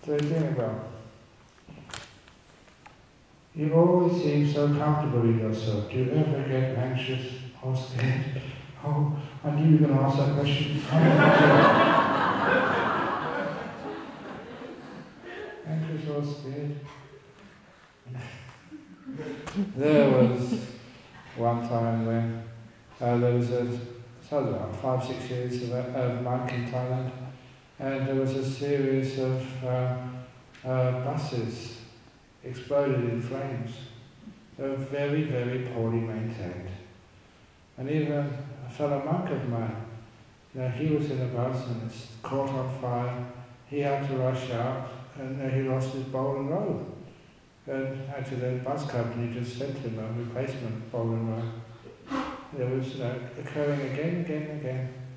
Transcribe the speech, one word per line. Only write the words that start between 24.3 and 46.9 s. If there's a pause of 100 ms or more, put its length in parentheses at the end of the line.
so
about
five,
six
years
of,
of
monk
in
Thailand, (680)
and
there
was
a
series
of,
uh, (680)
uh, (120)
buses (640)
exploded
in
flames. (840)
They
were
very,
very
poorly
maintained. (1080)
And
even
a
fellow
monk
of
mine, (800)
you
know,
he
was
in
a
bus
and
it's (140)
caught
on
fire. (420)
He
had
to
rush
out, (280)
and,
uh,
he
lost
his
bowl
and
robe. (760)